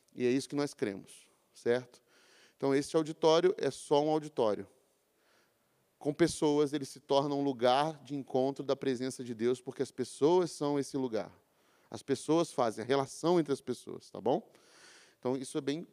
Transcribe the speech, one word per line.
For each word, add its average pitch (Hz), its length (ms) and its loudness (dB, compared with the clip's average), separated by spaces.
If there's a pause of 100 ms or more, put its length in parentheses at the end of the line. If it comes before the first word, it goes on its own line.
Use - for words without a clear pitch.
(160)
E 123 100 0
é 120 40 4
isso 131 180 0
que 147 80 -6
nós 143 180 -2
cremos, 98 540 -8 (240)
certo? 123 500 -2 (540)
Então, 135 180 2
esse 143 220 2
auditório 160 600 4
é - 140 0
só - 320 0
um 156 80 2
auditório. 120 560 0 (1300)
Com 147 140 -2
pessoas, 147 600 2
ele 147 120 -4
se - 160 -16
torna 139 340 2
um 139 80 -2
lugar 135 600 2
de 131 120 -10
encontro 139 500 -2
da 135 120 0
presença 131 480 -4
de 120 100 -8
Deus, 120 260 0
porque 139 220 -6
as 123 80 -4
pessoas 165 600 2
são 143 280 -2
esse 139 180 -4
lugar. 110 360 -4 (580)
As 110 120 -12
pessoas 156 500 0
fazem, 110 320 -2
a - 20 -10
relação 139 540 0
entre 143 120 -2
as 127 80 -4
pessoas, - 500 -12
tá 95 100 -14
bom? 127 260 0 (720)
Então, 127 180 -4
isso 131 200 -8
é 156 40 -4
bem, 143 320 -6